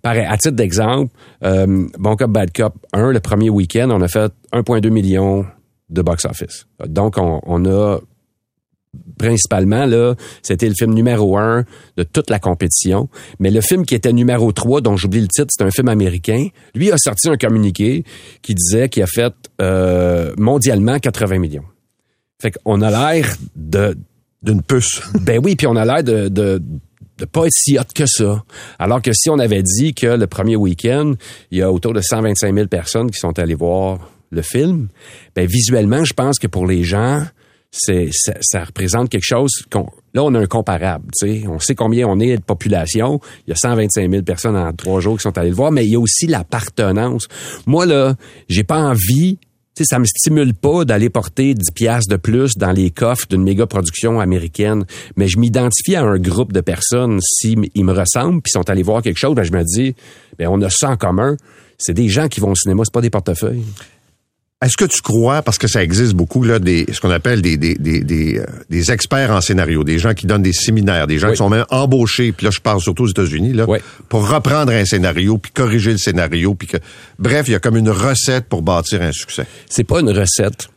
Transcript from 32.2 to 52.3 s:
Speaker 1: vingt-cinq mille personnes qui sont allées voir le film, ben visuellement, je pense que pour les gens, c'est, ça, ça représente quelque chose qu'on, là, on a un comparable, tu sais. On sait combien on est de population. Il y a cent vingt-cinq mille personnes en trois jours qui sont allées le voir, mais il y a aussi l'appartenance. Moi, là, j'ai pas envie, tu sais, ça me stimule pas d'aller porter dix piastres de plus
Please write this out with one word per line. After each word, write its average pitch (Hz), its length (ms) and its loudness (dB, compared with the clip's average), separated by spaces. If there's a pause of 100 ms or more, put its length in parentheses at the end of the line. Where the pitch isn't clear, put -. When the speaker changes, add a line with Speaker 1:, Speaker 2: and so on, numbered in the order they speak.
Speaker 1:
vingt-cinq 104 300 0
mille 101 160 0
personnes 110 420 -2
qui - 80 -10
sont 85 200 -4
allées 82 160 -2
voir 92 440 -2 (320)
le 85 120 -4
film, 147 460 -2 (460)
ben 92 120 0
visuellement, 117 580 2
je - 80 -2
pense 131 260 0
que - 80 -4
pour 90 200 -2
les 90 160 2
gens, 117 400 0 (480)
c'est, 90 420 -2
ça, - 280 -2
ça 87 240 -4
représente 98 440 -4
quelque 98 160 -4
chose 131 260 0 (200)
qu'on, 101 160 -2 (280)
là, 135 100 0
on 139 100 2
a 113 60 2
un 98 60 2
comparable, 92 600 -4 (120)
tu 101 80 -2 (140)
sais. 107 80 -10
On 80 100 -6
sait 120 160 -2
combien 117 320 0
on 98 140 2
est 120 160 2
de 95 60 -4
population. 107 800 -2 (260)
Il - 40 -10
y - 20 -4
a 82 40 -4
cent 120 180 0
vingt-cinq 104 340 0
mille 95 160 0
personnes 98 320 -2
en 85 180 -2
trois 92 260 -2
jours 107 160 0
qui - 60 -8
sont 92 160 -4
allées 87 120 0
le 90 60 -2
voir, 147 160 2
mais 123 140 2
il 107 60 2
y 117 40 2
a 120 40 2
aussi 117 260 0
l'appartenance. 113 1000 -2 (400)
Moi, 165 200 4
là, 135 280 4 (340)
j'ai 95 160 0
pas 156 140 0
envie, 139 600 2 (380)
tu 160 60 -4
sais, - 20 0
ça 127 140 0
me 120 80 2
stimule 143 480 2
pas 160 320 0
d'aller 113 240 2
porter 135 440 0
dix 98 180 -2
piastres 113 380 0
de 101 60 2
plus 123 400 0